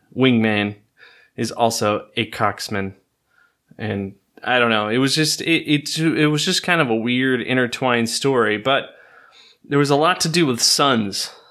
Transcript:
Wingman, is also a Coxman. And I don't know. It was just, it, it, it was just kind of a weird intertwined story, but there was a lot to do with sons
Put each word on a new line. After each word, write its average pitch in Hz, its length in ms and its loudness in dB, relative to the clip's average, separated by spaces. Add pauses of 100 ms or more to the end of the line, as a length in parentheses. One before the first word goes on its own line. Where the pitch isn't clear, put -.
(160)
Wingman, 110 600 2 (600)
is 117 160 -6
also 113 640 0
a 113 140 -4
Coxman. 98 640 -4 (840)
And 101 380 -6 (280)
I 123 160 2
don't 117 100 4
know. 107 180 2
It 110 100 0
was 135 180 2
just, 156 260 0
it, 160 300 0
it, 147 280 -2
it 151 280 2
was 151 180 0
just 185 180 -2
kind 175 180 0
of 131 80 0
a 113 60 2
weird 123 460 0
intertwined 123 680 0
story, 117 480 0
but 131 320 -2 (720)
there 143 160 0
was 143 100 2
a 147 60 4
lot 165 260 2
to 170 80 -2
do 160 160 2
with 123 160 -2
sons 113 680 0 (200)